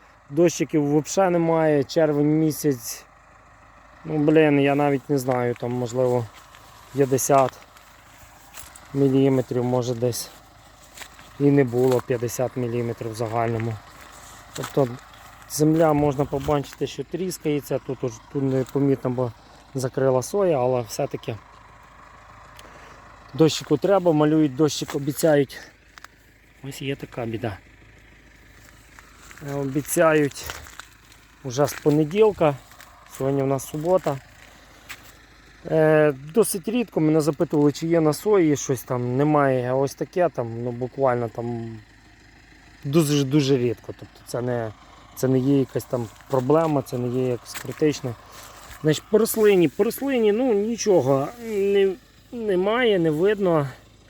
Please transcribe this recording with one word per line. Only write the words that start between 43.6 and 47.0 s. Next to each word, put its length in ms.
тобто 280
це 140
не... 320
Це 120
не 100
є 200
якась 260
там 240
проблема, 520
це 160
не 240